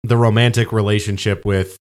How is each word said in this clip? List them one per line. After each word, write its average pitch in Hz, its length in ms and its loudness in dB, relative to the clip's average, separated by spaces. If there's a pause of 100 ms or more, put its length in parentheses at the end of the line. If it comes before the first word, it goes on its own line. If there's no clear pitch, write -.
the 117 160 0
romantic 117 540 2
relationship 104 720 -2
with 95 320 -2 (120)